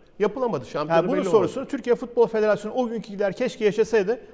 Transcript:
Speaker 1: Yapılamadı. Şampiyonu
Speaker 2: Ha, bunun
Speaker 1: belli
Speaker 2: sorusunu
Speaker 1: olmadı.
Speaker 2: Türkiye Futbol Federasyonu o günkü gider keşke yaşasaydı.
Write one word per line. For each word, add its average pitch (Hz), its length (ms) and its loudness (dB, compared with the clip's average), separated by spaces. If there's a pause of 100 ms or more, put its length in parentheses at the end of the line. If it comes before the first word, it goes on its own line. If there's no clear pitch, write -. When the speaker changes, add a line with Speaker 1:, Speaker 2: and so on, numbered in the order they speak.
(200)
Speaker 1:
Yapılamadı. 208 460 -2
Şampiyonu 160 380 0
Speaker 2:
Ha, 180 40 -2
bunun 190 120 0
Speaker 1:
belli 196 100 0
Speaker 2:
sorusunu 190 300 4
Speaker 1:
olmadı. 269 120 -8
Speaker 2:
Türkiye 240 240 0
Futbol 233 320 2
Federasyonu 214 480 0
o 247 140 0
günkü 220 220 -8
gider 202 220 -2
keşke 240 320 -2
yaşasaydı. 214 540 2 (140)